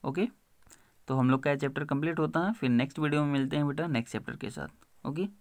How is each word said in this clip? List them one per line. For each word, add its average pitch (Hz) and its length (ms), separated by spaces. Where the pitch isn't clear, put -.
ओके। 156 220
तो 131 80
हम 131 140
लोग 135 120
का 147 80
ये 143 60
चैप्टर 143 280
कंप्लीट 151 340
होता 160 280
है, 208 60
फिर 135 180
नेक्स्ट 123 280
वीडियो 151 260
में 143 80
मिलते 135 240
हैं 147 120
बेटा 151 180
नेक्स्ट 120 260
चैप्टर - 240
के - 140
साथ, - 180
ओके। 170 220